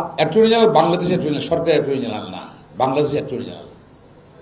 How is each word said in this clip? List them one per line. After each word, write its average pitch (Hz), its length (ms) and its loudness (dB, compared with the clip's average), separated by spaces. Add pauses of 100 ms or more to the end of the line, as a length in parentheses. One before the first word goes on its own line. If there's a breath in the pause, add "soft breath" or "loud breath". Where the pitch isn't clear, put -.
(160)
অ্যাটর্নি 208 360 4
জেনারেল 226 260 4
বাংলাদেশের 175 360 2
অ্যাটর্নি 151 200 -2
জেনারেল, - 180 -6
সরকারি 165 240 2
অ্যাটর্নি 139 280 0
জেনারেল 104 320 -8
না, 82 60 -12 (400)
বাংলাদেশের 139 380 0
অ্যাটর্নি - 280 -8
জেনারেল। 87 220 -16 (720)